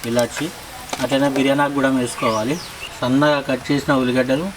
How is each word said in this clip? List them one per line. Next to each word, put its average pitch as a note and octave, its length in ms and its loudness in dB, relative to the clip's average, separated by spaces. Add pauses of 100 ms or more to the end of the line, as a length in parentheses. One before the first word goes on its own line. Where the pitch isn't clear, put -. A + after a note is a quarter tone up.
(120)
ఇలాచి, A#2+ 360 0 (540)
అట్లనే F3+ 380 2
బిర్యానీ C#3+ 260 4
ఆకు C#3+ 140 -2
కూడా C3 120 2 (120)
వేసుకోవాలి. A#2+ 540 -2 (440)
సన్నగా C#3 480 4
కట్ B2+ 220 -2
చేసిన C#3 320 2
ఉల్లిగడ్డలు C3 540 2